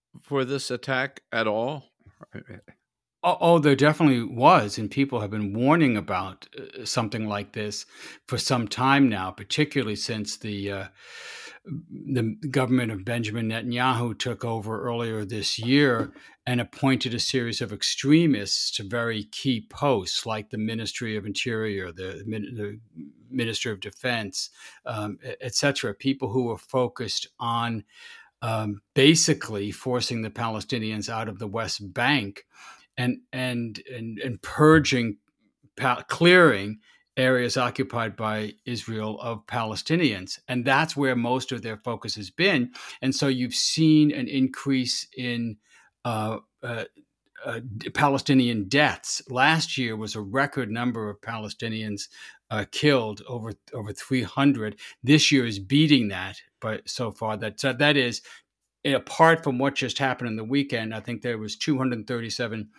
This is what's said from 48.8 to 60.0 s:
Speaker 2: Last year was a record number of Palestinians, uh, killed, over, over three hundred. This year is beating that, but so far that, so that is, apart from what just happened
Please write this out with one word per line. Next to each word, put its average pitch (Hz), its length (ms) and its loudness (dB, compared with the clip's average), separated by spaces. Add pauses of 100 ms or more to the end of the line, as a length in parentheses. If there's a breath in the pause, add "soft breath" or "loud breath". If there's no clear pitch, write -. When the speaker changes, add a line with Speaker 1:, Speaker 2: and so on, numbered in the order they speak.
Speaker 2:
Last 147 500 2
year 113 160 -2
was 107 200 -6
a 110 60 -6
record 127 480 -2
number 113 400 -4
of 101 100 -12
Palestinians, 110 880 -8 (420 loud breath)
uh, 107 220 -2
killed, 120 560 2
over, 117 260 -8 (200)
over 107 180 -8
three 127 320 -2
hundred. 113 560 0 (240 loud breath)
This 151 280 6
year 131 140 4
is 104 140 -4
beating 135 500 4
that, 95 320 -8 (200)
but 110 280 -6
so 117 220 -6
far 107 260 -4
that, 107 220 -8
so 135 140 0
that 147 240 4
is, 120 240 0 (640 loud breath)
apart 160 580 4
from 131 140 0
what 139 180 0
just 123 220 -4
happened 127 320 -2